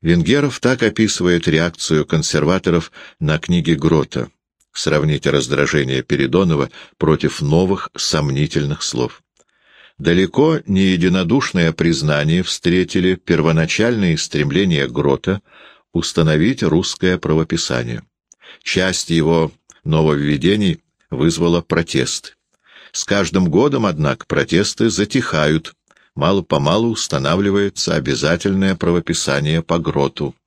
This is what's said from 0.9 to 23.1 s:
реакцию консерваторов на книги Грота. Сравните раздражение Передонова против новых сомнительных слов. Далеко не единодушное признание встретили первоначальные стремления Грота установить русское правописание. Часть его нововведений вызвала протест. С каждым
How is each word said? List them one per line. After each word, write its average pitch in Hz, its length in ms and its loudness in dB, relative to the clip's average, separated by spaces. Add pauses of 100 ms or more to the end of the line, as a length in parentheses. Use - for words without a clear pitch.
реакцию 80 560 0
консерваторов 82 880 0 (260)
на 78 200 0
книги 82 340 0
Грота. 71 580 0 (420)
Сравните 73 580 0
раздражение 67 720 0
Передонова 71 680 0 (280)
против 76 420 0
новых 87 560 0
сомнительных 73 840 -2
слов. - 400 -6 (760)
Далеко 95 680 2
не 95 200 2
единодушное 90 840 2
признание 76 720 0
встретили 90 720 0
первоначальные 82 1040 0
стремления 76 680 0
Грота 71 520 0 (520)
установить 82 720 0
русское 90 520 0
правописание. 71 840 -2 (640)
Часть 92 460 -2
его 80 420 2 (320)
нововведений 78 1000 0 (280)
вызвала 82 500 0
протест. - 760 -4 (540)
С - 140 -8
каждым 95 440 0